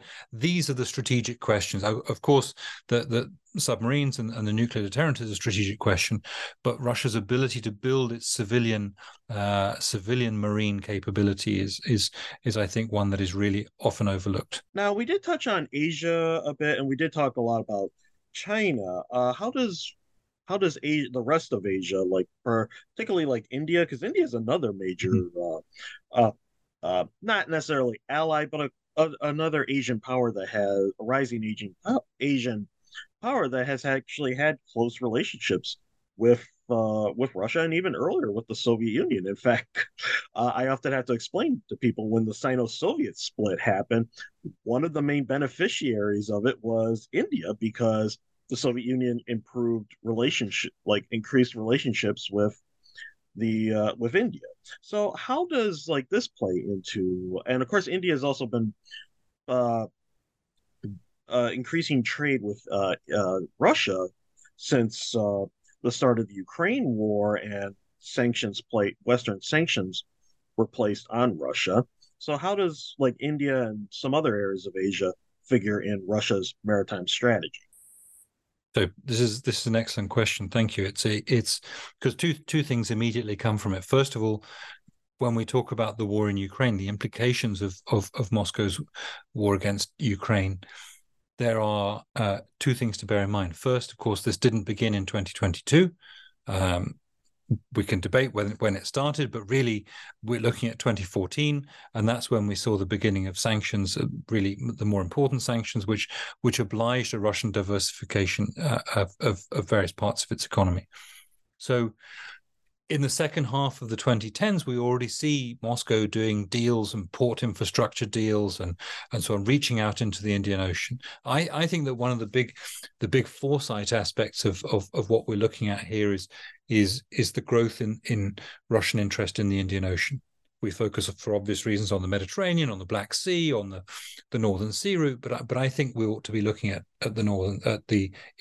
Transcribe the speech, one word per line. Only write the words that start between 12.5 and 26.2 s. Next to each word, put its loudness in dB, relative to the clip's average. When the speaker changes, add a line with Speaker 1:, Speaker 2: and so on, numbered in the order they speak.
Speaker 1:
I 2
think, -2
one 2
that 0
is -2
really 0
often 0
overlooked. -4
Speaker 2:
Now, 0
we -2
did -2
touch -4
on 0
Asia 0
a -2
bit, 0
and -2
we 0
did 0
talk 0
a 2
lot 2
about -2
China. -2
Uh, 2
how -4
does, -4
how -2
does 2
A-, 0
the -2
rest 0
of 0
Asia, 0
like, 2
per-, 2
particularly, 0
like, 0
India, 0
'cause -6
India 2
is -4
another 0
major, -4
Speaker 1:
Mm-hmm. 0
Speaker 2:
uh, 6